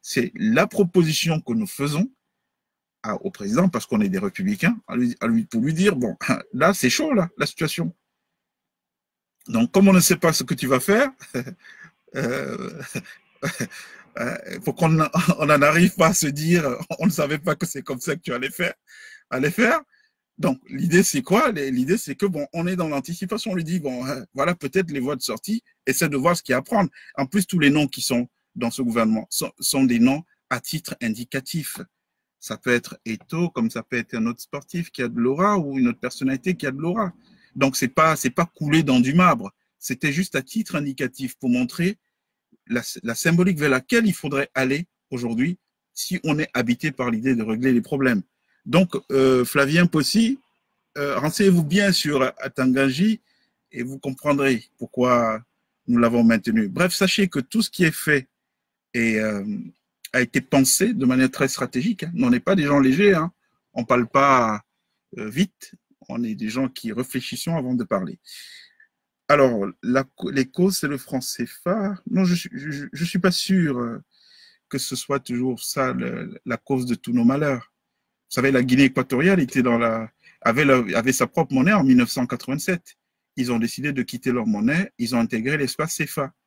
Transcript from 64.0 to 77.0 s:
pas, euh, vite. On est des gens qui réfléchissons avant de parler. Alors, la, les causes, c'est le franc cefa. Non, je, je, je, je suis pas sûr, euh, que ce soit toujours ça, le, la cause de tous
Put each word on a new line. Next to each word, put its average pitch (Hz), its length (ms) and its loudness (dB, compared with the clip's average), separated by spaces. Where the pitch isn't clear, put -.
pas, 123 560 4
euh, 107 140 -8
vite. - 440 -4
On 117 120 -4
est 110 120 -4
des 107 160 -6
gens 127 180 -2
qui 120 240 -10
réfléchissons 131 640 -6
avant 127 180 -4
de 120 100 -2
parler. 95 340 -6
Alors, 123 380 4
la, 127 220 0
les 135 140 0
causes, 185 320 0
c'est 147 120 -4
le 143 100 -6
franc 131 240 -8
cefa. 196 720 -6
Non, 190 140 2
je, 180 100 2
je, 151 360 -8
je, 143 220 -8
je 156 140 -6
suis 185 120 -2
pas 185 120 4
sûr, 170 480 0
euh, 117 240 -6
que - 80 -8
ce - 180 -6
soit 139 260 -4
toujours 123 420 -4
ça, 131 320 -4
le, 123 500 -8
la 120 140 -6
cause 131 260 -4
de 120 100 -2
tous - 180 -8